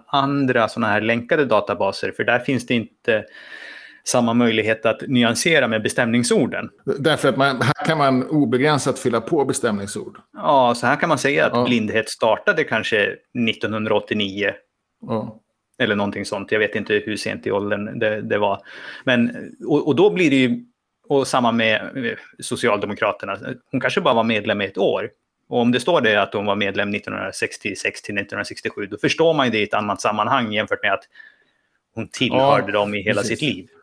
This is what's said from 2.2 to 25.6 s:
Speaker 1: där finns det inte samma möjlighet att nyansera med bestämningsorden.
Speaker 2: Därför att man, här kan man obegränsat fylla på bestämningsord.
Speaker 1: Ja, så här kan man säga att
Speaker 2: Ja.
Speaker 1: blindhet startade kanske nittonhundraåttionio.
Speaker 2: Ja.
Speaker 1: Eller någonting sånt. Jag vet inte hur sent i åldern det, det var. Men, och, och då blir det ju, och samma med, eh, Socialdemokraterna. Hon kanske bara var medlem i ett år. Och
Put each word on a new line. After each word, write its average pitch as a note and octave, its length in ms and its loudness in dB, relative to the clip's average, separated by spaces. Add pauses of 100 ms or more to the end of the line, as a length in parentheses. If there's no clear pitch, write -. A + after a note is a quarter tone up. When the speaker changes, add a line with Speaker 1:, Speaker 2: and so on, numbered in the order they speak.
Speaker 1:
där A#2+ 140 2
finns B2 280 -2
det B2+ 80 0
inte A2 500 0 (800)
samma A#2+ 300 2
möjlighet A2+ 520 2
att A2 220 2
nyansera B2 600 4
med A2 140 0
bestämningsorden. A#2+ 880 0 (280)
Speaker 2:
Därför C#3+ 300 2
att C3 80 2
man, C3+ 260 0
här - 240 0
kan D#3 120 2
man C3 300 2
obegränsat C#3 720 2
fylla A2+ 220 0
på C#3 240 0
bestämningsord. G#2 760 -4 (140)
Speaker 1:
Ja, C#3 440 2
så C3 100 -2
här C#3 100 4
kan E3+ 120 -2
man D3 100 2
säga C#3+ 280 2
att G#2+ 80 0
Speaker 2:
Ja. A#2+ 100 2
Speaker 1:
blindhet A2 440 0
startade C3 560 0
kanske G#2+ 520 0 (180)
nittonhundraåttionio. G#2 1160 -2 (560)
Speaker 2:
Ja. G#2+ 320 -6 (400)
Speaker 1:
Eller G#2+ 180 2
någonting G2+ 280 -4
sånt. G2 280 -6
Jag A2 60 2
vet G#2 160 0
inte G#2+ 200 -2
hur G#2 220 -2
sent G#2 300 -8
i G#2 40 -2
åldern G#2 480 -4
det, G#2+ 220 -2
det A2 180 -2
var. G2+ 240 0 (420)
Men, A#2+ 320 0 (300)
och, D3 220 2
och C3+ 80 2
då G3 140 6
blir F3 200 2
det C3+ 60 4
ju, B2 280 2 (440)
och C3+ 180 2
samma B2 260 2
med, A2 540 0
eh, A#2 60 -4 (280)
Socialdemokraterna. G#2 960 -2 (340)
Hon C3 100 -2
kanske B2+ 200 0
bara D3 140 2
var A2+ 100 4
medlem G#2+ 360 0
i G2+ 40 0
ett - 140 -6
år. G#2 320 0 (380)
Och B2 120 0